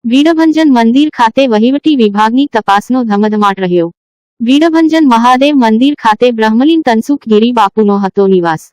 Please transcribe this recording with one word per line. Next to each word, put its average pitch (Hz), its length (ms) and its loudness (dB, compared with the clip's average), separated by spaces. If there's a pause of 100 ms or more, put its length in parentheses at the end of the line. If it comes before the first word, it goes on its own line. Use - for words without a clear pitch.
વીરભંજન 311 720 0
મંદિર 240 400 2
ખાતે 233 260 0 (100)
વહીવટી 262 500 0
વિભાગની 226 440 0 (100)
તપાસનો 214 480 -2
ધમધમાટ 208 600 -2
રહ્યો. 175 240 -2 (520)
વીરભંજન 311 720 0
મહાદેવ 254 500 2
મંદિર 233 400 0
ખાતે 220 240 0 (120)
બ્રહ્મલીન 254 440 0
તનસુખ 240 500 -2
ગિરી 226 200 2
બાપુનો 208 520 0
હતો 196 300 -2
નિવાસ. 170 280 -2 (100)